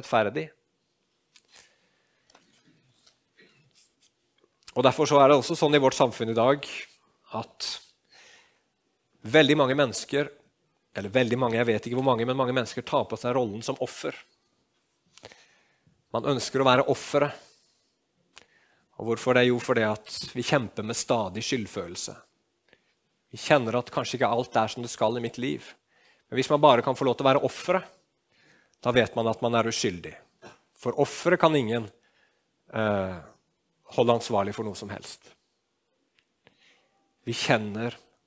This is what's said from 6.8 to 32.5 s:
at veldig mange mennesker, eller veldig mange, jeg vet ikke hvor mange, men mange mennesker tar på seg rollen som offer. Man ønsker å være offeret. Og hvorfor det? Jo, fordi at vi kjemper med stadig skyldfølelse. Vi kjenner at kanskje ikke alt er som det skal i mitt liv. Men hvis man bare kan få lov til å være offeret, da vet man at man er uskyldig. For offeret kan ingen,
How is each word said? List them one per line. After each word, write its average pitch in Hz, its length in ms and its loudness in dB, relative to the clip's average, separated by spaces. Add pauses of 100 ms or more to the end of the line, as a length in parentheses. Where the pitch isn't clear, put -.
at - 320 -10 (1600)
veldig 147 320 6
mange 135 160 2
mennesker, 139 540 -2 (680)
eller 101 160 -6
veldig 123 240 2
mange, 117 220 0
jeg 117 100 2
vet 107 160 0
ikke 120 140 -4
hvor 135 100 0
mange, 117 160 2
men 131 120 -2
mange 127 160 0
mennesker 123 320 -4
tar 131 240 0
på 110 80 -8
seg 123 200 -2
rollen 113 240 -4
som - 200 -8
offer. - 360 -10 (2000)
Man 117 200 -4
ønsker 131 280 -2
å 135 40 4
være 131 240 4
offeret. 143 440 0 (1600)
Og 110 120 -8
hvorfor 123 280 0
det? 123 100 4
Jo, 123 140 0
fordi 117 240 0
at 107 320 -6 (160)
vi 123 120 -6
kjemper 107 400 -2
med 117 120 -6
stadig 107 480 -4
skyldfølelse. 98 680 -8 (1200)
Vi 117 80 -14
kjenner 123 380 2
at - 100 -8
kanskje - 300 -6
ikke 123 100 2
alt 120 240 -2
er 110 160 0
som 120 140 -12
det 120 80 -10
skal 117 260 0
i - 60 -8
mitt 117 180 -8
liv. 139 240 -6 (640)
Men 120 80 -4
hvis 131 140 0
man 147 100 4
bare 147 240 8
kan 131 80 0
få - 140 -6
lov 120 100 2
til 139 80 2
å 131 60 6
være 139 100 4
offeret, - 460 -2 (880)
da 123 160 -2
vet 120 240 2
man 113 80 0
at 110 160 -2
man 117 160 0
er 110 80 2
uskyldig. 87 460 -4 (680)
For 123 240 -4
offeret 170 400 2
kan 156 160 6
ingen, 113 300 -2 (840)